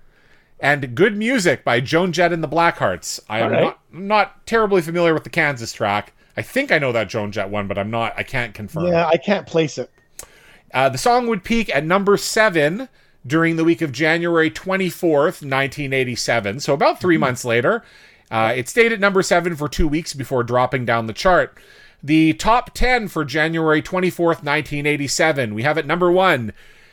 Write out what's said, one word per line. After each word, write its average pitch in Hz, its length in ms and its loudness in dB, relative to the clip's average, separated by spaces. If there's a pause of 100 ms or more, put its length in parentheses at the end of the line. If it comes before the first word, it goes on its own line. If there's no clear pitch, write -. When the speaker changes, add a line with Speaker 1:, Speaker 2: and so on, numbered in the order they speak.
(600)
Speaker 1:
and 139 340 0
Good 202 220 2
Music 208 480 0
by 123 160 2
Joan 160 320 0
Jett 170 200 2
and 165 100 -4
the 151 60 -4
Blackhearts. 143 800 -2
I 107 120 -4
am 113 60 0
Speaker 2:
All 110 60 -2
right. 156 100 2
Speaker 1:
not, - 160 -2 (140)
not 196 540 -2
terribly 208 360 2
familiar 170 320 2
with 151 100 -4
the 131 60 -14
Kansas 143 420 -2
track. 101 400 -2 (240)
I 110 60 -4
think 269 300 -4
I 165 60 4
know 135 140 0
that 110 160 0
Joan 104 240 -4
Jett 98 180 -4
one, 101 180 -4
but 92 100 -4
I'm 101 140 -4
not, 113 240 -2
I 107 80 -4
can't 120 300 -6
confirm. 110 340 -6
Speaker 2:
Yeah, 170 180 2
I 160 100 2
can't 170 300 -2
place 160 320 -2
it. 123 100 -10 (840)
Speaker 1:
Uh, 135 160 4
the 127 100 -2
song 240 300 2
would 220 160 -4
peak 226 300 -2
at 143 100 0
number 196 320 2
seven 202 720 0 (360)
during 165 320 0
the 160 80 0
week 165 180 2
of 147 100 -2
January 160 580 0
twenty-fourth, 175 920 0
nineteen 135 500 -2
eighty-seven, 123 680 -2
so 139 140 0
about 277 260 0
three 180 160 2
Speaker 2:
Mm-hmm. 156 40 0
Speaker 1:
months 127 240 -2
later. 123 380 0 (480)
Uh, 110 260 0
it 127 120 -6
stayed 233 240 2
at 220 60 -4
number 190 240 2
seven 175 320 0
for 147 140 -4
two 165 180 0
weeks 156 260 -2
before 131 300 -2
dropping 123 420 0
down 117 220 0
the 110 60 -6
chart. 170 440 2 (460)
The 156 300 4
top 226 420 0
ten 240 320 2
for 160 180 -4
January 156 560 0
twenty-fourth, 170 600 0
nineteen 147 440 -2
eighty-seven. 143 680 0
We 110 80 -4
have 147 160 0
at 151 80 -4
number 175 240 2
one, 170 420 2 (400)